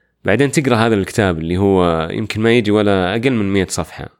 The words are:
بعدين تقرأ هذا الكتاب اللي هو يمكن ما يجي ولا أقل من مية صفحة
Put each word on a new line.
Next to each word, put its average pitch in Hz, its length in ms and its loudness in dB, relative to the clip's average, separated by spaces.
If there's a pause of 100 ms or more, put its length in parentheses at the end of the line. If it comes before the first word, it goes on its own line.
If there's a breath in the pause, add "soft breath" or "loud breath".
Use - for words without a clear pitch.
(240)
بعدين 123 260 2
تقرأ 127 260 0
هذا 113 180 2
الكتاب 95 440 0
اللي 82 180 -4
هو 90 540 2
يمكن 104 300 -6
ما 113 120 4
يجي 113 180 2
ولا 101 460 2
أقل 120 140 0
من 104 220 -2
مية 95 140 0
صفحة - 420 -10 (100)